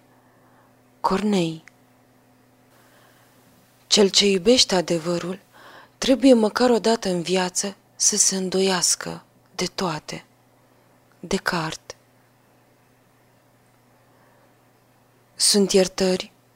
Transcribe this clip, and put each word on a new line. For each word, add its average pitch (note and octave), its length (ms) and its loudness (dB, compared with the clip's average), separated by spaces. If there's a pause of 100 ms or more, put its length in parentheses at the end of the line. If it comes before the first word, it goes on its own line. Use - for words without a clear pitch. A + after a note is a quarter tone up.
(1000)
Cornei. F#3 640 -2 (2250)
Cel G#3 220 4
ce G3+ 180 0
iubește G3+ 480 2
adevărul F3 680 -4 (580)
trebuie C4 360 4
măcar A#3 360 2
o A3+ 80 2
dată A3 300 -2
în F3+ 140 -2
viață F#3 540 -4 (200)
să - 200 0
se F#3+ 200 2
îndoiască F#3 880 -2 (300)
de F#3 200 -4
toate. D#3 500 -8 (960)
Descartes. E3+ 760 -6 (3500)
Sunt G3 380 0
iertări F#3 600 0 (240)